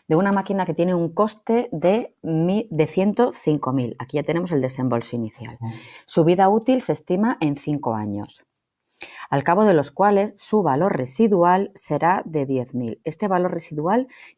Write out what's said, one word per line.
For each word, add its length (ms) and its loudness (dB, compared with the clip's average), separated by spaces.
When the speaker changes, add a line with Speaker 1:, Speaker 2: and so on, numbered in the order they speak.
Speaker 1:
de 80 0
una 160 2
máquina 340 -2
que 100 -4
tiene 200 0
un 180 -2
coste 600 -2
de 500 0
mi-, 480 0
de 160 2
ciento 480 2
cinco 380 -2
mil. 260 -2
Aquí 200 -6
ya 40 -2
tenemos 300 -2
el 80 2
desembolso 560 -2
inicial. 420 -10
Speaker 2:
Mm. 140 -10
Speaker 1:
Su 160 2
vida 260 6
útil 320 2
se 120 -2
estima 480 0
en 160 0
cinco 380 -4
años. 500 -6
Al 140 -2
cabo 220 4
de 100 6
los 160 2
cuales 460 2
su 260 0
valor 340 0
residual 800 2
será 520 0
de 200 -4
diez 280 -4
mil. 280 -6
Este 240 -6
valor 280 0
residual 520 -2